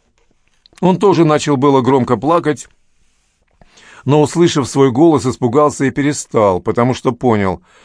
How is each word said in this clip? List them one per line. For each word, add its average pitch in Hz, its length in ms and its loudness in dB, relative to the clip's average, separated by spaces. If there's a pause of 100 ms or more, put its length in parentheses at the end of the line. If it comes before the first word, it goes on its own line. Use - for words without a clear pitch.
(800)
Он 180 180 0
тоже 170 260 2
начал 151 320 0
было 135 240 2
громко 127 360 0
плакать, 151 520 -4 (1400)
но, 147 160 2
услышав 151 480 0
свой 135 220 2
голос, 143 340 2
испугался 131 600 -2
и 131 40 -2
перестал, 123 720 -2
потому 117 340 -2
что 127 180 -4
понял, 104 500 -2 (220)